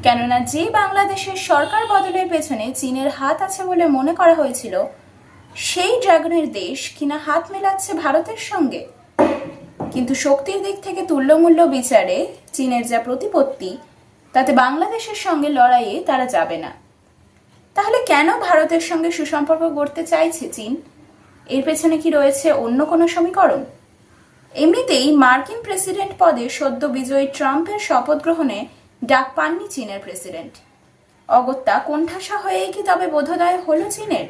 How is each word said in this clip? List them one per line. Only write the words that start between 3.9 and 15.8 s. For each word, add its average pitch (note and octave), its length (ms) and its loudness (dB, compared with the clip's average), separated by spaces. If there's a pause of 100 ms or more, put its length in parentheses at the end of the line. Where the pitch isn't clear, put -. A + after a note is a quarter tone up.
করা E4+ 200 6
হয়েছিল, B3 500 -2 (720)
সেই G4+ 460 0
ড্রাগনের E4 500 2
দেশ G3+ 380 -8
কিনা D4 280 -4
হাত D#4 340 -2
মেলাচ্ছে G4 420 -4
ভারতের E4 440 0
সঙ্গে। C#4 500 -4 (1040)
কিন্তু B3+ 240 -2
শক্তির D4 480 0
দিক G4 180 -8
থেকে F#4+ 200 -8
তুল্যমূল্য D#4+ 600 4
বিচারে G#3+ 640 2 (260)
চীনের B3 340 -2
যা A#3 120 0
প্রতিপত্তি, C4 760 -2 (560)
তাতে - 180 2
বাংলাদেশের G4 640 0
সঙ্গে D#4 340 -2
লড়াইয়ে B3 540 4